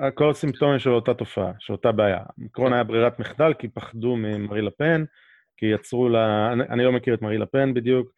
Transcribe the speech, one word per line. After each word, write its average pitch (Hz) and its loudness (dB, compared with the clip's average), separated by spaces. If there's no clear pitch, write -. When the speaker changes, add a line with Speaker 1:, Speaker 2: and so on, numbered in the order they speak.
Speaker 1:
הכל 147 2
סימפטומים 143 0
של 123 0
אותה 117 2
תופעה, 98 -6
של - -12
אותה 113 0
בעיה. 104 2
מקרון 120 -4
Speaker 2:
כן. 123 2
Speaker 1:
היה 120 2
ברירת 117 0
מחדל, 147 0
כי 113 -10
פחדו 117 -4
ממרי 107 -4
לפן, 156 0
כי 110 -4
יצרו 120 0
לה... 110 2
אני, 120 0
אני 120 0
לא 127 4
מכיר 123 0
את 110 -4
מרי 107 -2
לפן 135 0
בדיוק, 123 0